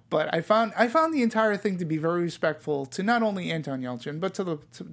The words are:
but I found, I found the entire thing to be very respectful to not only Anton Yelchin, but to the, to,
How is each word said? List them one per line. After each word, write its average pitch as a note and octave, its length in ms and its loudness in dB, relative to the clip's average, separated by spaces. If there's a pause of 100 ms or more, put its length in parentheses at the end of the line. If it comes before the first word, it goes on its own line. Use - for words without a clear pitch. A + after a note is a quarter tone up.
but D#3 240 0
I E3+ 80 2
found, G#3+ 380 4
I A#3 100 6
found D#4+ 240 2
the C#4 100 2
entire A3 360 2
thing G3 200 0
to F3+ 60 -2
be D#3 140 -2
very E3+ 240 0
respectful D#3 640 -2
to - 160 -6
not A3+ 200 2
only F#3+ 280 -2
Anton C#3+ 320 -4
Yelchin, B2+ 380 -6
but F#3+ 140 -2
to G3 100 -4
the, E3 120 -2 (180)
to, F#3 180 -14